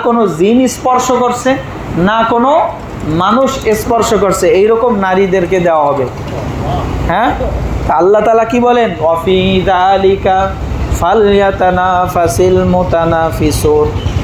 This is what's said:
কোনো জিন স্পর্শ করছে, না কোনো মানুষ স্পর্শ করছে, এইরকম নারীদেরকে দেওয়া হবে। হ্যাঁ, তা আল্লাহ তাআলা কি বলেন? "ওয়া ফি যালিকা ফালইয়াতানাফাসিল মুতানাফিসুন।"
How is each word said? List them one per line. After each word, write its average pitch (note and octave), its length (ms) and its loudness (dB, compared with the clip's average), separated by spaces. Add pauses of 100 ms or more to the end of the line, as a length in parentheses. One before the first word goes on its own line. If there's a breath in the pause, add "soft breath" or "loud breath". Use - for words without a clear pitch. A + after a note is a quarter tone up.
কোনো A#3 240 2
জিন G3+ 400 2
স্পর্শ B3+ 440 -2
করছে, B3 440 0 (420)
না G#3+ 320 2
কোনো C#4 400 2 (380)
মানুষ A3 580 0
স্পর্শ A3 480 0
করছে, F#3+ 360 0
এইরকম A3 460 2
নারীদেরকে F#3 640 0
দেওয়া E3 260 2
হবে। C3 200 0 (1000)
হ্যাঁ, A3 240 0 (560)
তা D#3+ 80 0
আল্লাহ F#3+ 260 4
তাআলা A3+ 240 2
কি A#3+ 140 0
বলেন? A#3+ 400 2
"ওয়া D#3+ 160 0
ফি F#3 500 0
যালিকা F#3+ 840 2 (480)
ফালইয়াতানাফাসিল F#3 1600 2
মুতানাফিসুন।" E3 1300 0 (320)